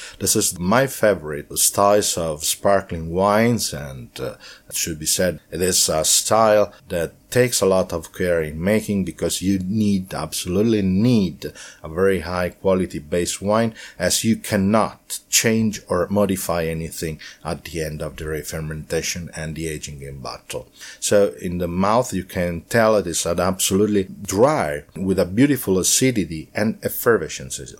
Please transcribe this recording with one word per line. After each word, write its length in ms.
this 160
is 240
my 300
favorite 680
styles 600
of 240
sparkling 680
wines, 600
and, 460
uh, 160
it 60
should 240
be 80
said, 320
it 100
is 260
a 160
style 680
that 240
takes 320
a 40
lot 260
of 200
care 300
in 200
making, 420
because 360
you 200
need, 520
absolutely 720
need 720
a 60
very 320
high 300
quality 480
base 420
wine, 320
as 260
you 120
cannot 840
change 580
or 200
modify 560
anything 540
at 220
the 180
end 200
of 140
the 120
re-fermentation 1040
and 200
the 120
aging 360
in 160
bottle. 500
So 400
in 180
the 100
mouth 440
you 120
can 380
tell 340
it 100
is 180
an 160
absolutely 640
dry, 800
with 240
a 60
beautiful 540
acidity 760
and 280
effervescence. 760